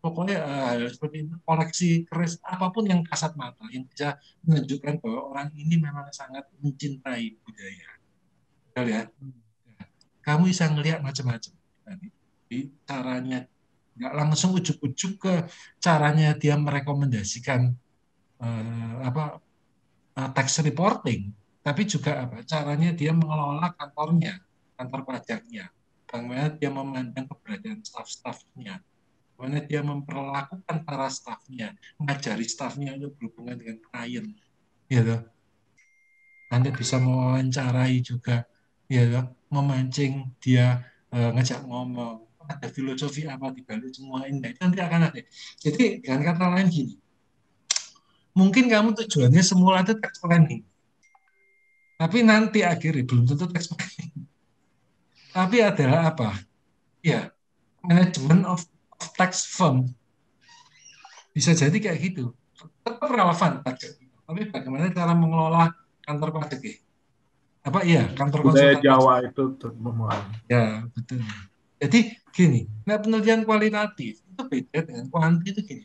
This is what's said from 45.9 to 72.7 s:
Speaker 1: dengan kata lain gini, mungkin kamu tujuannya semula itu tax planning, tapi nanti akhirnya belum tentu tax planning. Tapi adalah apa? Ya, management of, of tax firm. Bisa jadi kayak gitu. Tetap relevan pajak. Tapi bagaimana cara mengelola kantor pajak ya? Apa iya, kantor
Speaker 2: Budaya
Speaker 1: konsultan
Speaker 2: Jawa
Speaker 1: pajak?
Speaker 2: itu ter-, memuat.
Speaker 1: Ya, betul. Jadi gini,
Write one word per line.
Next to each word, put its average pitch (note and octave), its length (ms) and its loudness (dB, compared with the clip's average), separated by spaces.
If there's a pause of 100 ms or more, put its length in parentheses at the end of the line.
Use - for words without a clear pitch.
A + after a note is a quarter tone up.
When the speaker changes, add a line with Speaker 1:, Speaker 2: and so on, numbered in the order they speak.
Speaker 1:
dengan C3 240 0
kata E3+ 240 0
lain F#3+ 160 4
gini, D#3+ 240 0 (1400)
mungkin G3 320 6
kamu A3 320 4
tujuannya D3 400 6
semula F#3 400 6
itu G#3+ 160 2
tax - 240 -8
planning, E3+ 400 4 (1400)
tapi E3+ 240 0
nanti A3 400 6
akhirnya D#3+ 400 0
belum B2 240 4
tentu D3 240 0
tax F3 240 -6
planning. - 560 -12 (1040)
Tapi F#3 320 2
adalah D#3+ 480 4
apa? A2+ 240 -2 (640)
Ya, B2+ 320 0 (480)
management E3+ 640 4
of, F3 160 -4 (400)
of - 160 -12
tax F3+ 320 0
firm. C3 400 2 (1400)
Bisa D#3+ 240 4
jadi D#3 240 4
kayak F#3 320 -4
gitu. A#2+ 240 -8 (480)
Tetap A#3 240 -4
relevan F3 560 2
pajak. - 400 -8
Tapi - 480 -10
bagaimana C3+ 400 -4
cara E3+ 240 2
mengelola E3 560 4 (320)
kantor D3 240 -4 (160)
pajak C3 160 -10
ya? A2 160 -14 (880)
Apa D3+ 240 0
iya, D#3 240 6
kantor C#3 400 4
Speaker 2:
Budaya C#3 240 10
Speaker 1:
konsultan C3+ 80 -2
Speaker 2:
Jawa C3 320 8
Speaker 1:
pajak? B2 160 -2
Speaker 2:
itu C#3 120 -2 (120)
ter-, A2+ 240 -12
memuat. A2 420 -4 (220)
Speaker 1:
Ya, A2+ 480 0
betul. A#2+ 320 -6 (580)
Jadi C#3+ 180 6 (320)
gini, D3 320 4 (240)